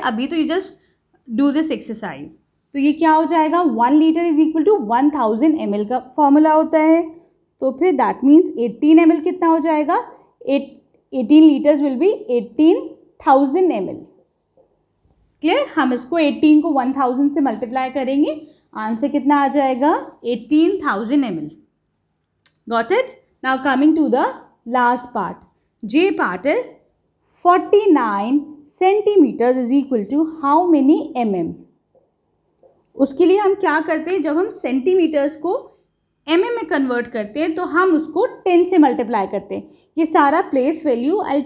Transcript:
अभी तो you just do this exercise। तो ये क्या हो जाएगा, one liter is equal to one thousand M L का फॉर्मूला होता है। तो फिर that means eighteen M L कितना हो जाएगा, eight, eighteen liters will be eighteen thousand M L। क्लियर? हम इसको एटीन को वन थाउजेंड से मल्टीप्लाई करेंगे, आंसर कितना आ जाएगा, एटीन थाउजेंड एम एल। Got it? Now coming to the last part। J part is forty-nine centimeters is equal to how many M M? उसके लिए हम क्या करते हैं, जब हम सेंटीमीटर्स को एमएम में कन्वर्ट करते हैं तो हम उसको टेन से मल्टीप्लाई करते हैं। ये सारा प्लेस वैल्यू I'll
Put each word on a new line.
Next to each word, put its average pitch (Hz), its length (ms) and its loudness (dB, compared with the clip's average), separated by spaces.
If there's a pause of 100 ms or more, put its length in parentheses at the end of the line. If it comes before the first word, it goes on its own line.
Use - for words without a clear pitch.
(120)
अभी 233 160 -4
तो 330 80 -8
you 311 140 -2
just 370 240 -6 (540)
do 269 280 -2
this 311 160 -2
exercise। 202 580 -12 (440)
तो 285 60 -6
ये 285 140 2
क्या 320 180 0
हो 320 200 4
जाएगा, 320 320 0
one 247 380 2
liter 320 300 2
is 294 140 2
equal 311 220 -2
to 415 100 4 (140)
one 269 240 2
thousand 262 520 0
M 202 120 -2
L 208 100 -4
का 247 100 -2 (160)
फॉर्मूला 302 380 4
होता 311 260 2
है। 320 220 4 (600)
तो 262 180 -2
फिर 349 180 2
that 208 320 -2
means 320 220 6 (140)
eighteen 302 400 4
M 339 100 4
L 302 80 -4
कितना 359 240 -2
हो 330 200 2
जाएगा, 311 300 0 (520)
eight, 277 180 -2 (460)
eighteen 285 340 6
liters 294 380 2
will 262 160 -2
be 392 100 2 (260)
eighteen 320 440 2 (440)
thousand 285 520 2
M 185 160 -6
L। - 100 -16 (1400)
क्लियर? 453 220 0 (100)
हम 262 180 0
इसको 330 260 -4
एटीन 302 420 4
को 330 100 -2
वन 262 220 -2
थाउजेंड 269 400 0
से 311 80 0
मल्टीप्लाई 254 480 -4
करेंगे, 277 500 -2 (380)
आंसर 226 300 -4
कितना 285 360 0
आ 269 120 2
जाएगा, 269 400 0 (300)
एटीन 311 600 0
थाउजेंड 240 400 -2
एम 180 140 -6
एल। 151 100 -10 (1200)
Got 233 260 -2
it? 523 180 -4 (280)
Now 262 200 -2
coming 294 320 2
to 294 140 0
the 269 160 0 (500)
last 247 380 -2
part। 180 240 -8 (460)
J 302 340 0
part 185 280 -4
is 427 220 -2 (760)
forty-nine 262 920 2 (420)
centimeters 370 800 2
is 247 140 -2
equal 262 400 0
to 302 140 0 (160)
how 277 160 0 (140)
many 285 260 4 (260)
M 208 160 -2
M? 165 120 -6 (1400)
उसके 277 300 0
लिए 370 120 2
हम 403 180 0
क्या 330 260 -2
करते 320 300 -6
हैं, 370 100 -2
जब 311 160 -4
हम 403 120 -2
सेंटीमीटर्स 302 840 -2 (100)
को 359 80 -4 (720)
एमएम 403 280 -2
में 415 140 -8
कन्वर्ट 254 420 -4
करते 214 280 -8
हैं 320 160 -4
तो 359 100 -6
हम 339 300 0
उसको 320 300 -2 (200)
टेन 359 240 4
से 381 80 0
मल्टीप्लाई 233 500 0
करते 196 280 -8
हैं। 196 80 -10 (340)
ये 320 80 0
सारा 320 440 2
प्लेस 285 360 -2
वैल्यू 285 360 -2
I'll 285 240 -4